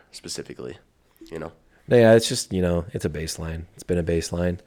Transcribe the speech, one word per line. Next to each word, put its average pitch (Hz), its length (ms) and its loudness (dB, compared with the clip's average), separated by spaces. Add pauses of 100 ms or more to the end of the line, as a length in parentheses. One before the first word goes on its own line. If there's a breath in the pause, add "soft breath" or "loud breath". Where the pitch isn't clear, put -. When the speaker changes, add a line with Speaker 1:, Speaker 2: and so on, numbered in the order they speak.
(120)
Speaker 1:
specifically, - 680 -14 (520)
you 80 80 -12
know? 80 140 -12 (360 soft breath)
Speaker 2:
No, 127 100 4
yeah, 113 160 8
it's 113 160 6
just, - 240 -6
you 92 80 0
know, 87 320 0
it's - 100 -6
a 90 60 0
baseline. 80 540 -8 (100)
It's - 100 -20
been 90 140 -2
a 85 60 0
baseline. 85 640 -2